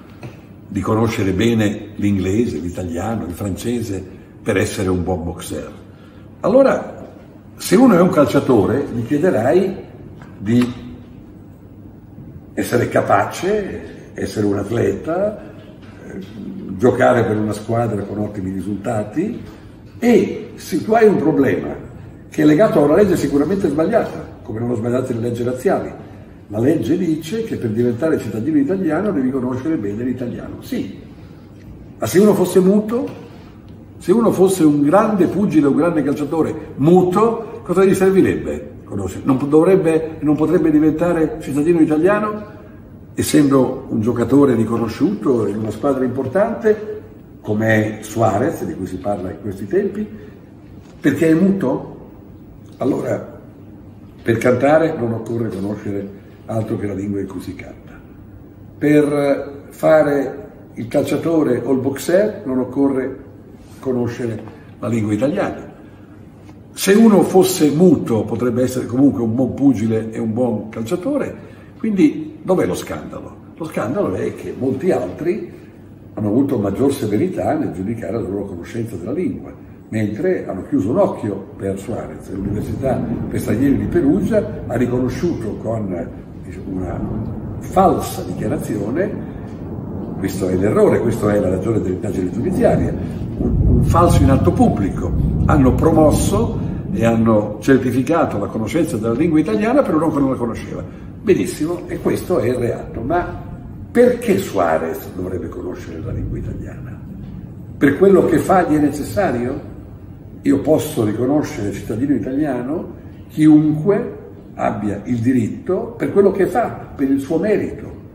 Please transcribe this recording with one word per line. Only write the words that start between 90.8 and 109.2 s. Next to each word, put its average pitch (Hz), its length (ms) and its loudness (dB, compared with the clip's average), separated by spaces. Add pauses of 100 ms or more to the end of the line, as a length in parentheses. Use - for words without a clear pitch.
questa 107 320 0
è 104 80 2
la 92 80 0
ragione 101 320 0
dell'indagine 92 500 -4
giudiziaria, - 640 0 (460)
un, - 160 0 (120)
un - 180 6
falso - 380 6
in - 80 6
atto 135 220 4
pubblico. - 600 0 (340)
Hanno 135 280 4
promosso 160 920 2 (260)
e 113 120 0
hanno 113 560 2
certificato 127 800 2
la 98 80 -4
conoscenza 110 500 -2
della 113 180 -2
lingua 156 240 2
italiana 220 440 2
per 175 120 0
uno 156 160 2
che 139 80 -2
non 135 120 2
la 123 60 -2
conosceva. - 460 -6 (400)
Benissimo, - 640 0
e 170 120 -8
questo - 420 -2
è 113 80 0
il 127 60 0
reato. - 460 -4
Ma - 460 -4 (440)
perché - 480 4
Suarez 82 760 -2
dovrebbe 90 340 -8
conoscere 87 520 -10
la - 120 -8
lingua - 260 -6
italiana? - 600 -10 (800)
Per 143 220 4
quello 190 260 6
che 156 140 2
fa - 280 4
gli 147 80 2
è 151 60 2
necessario? 135 800 -2 (840)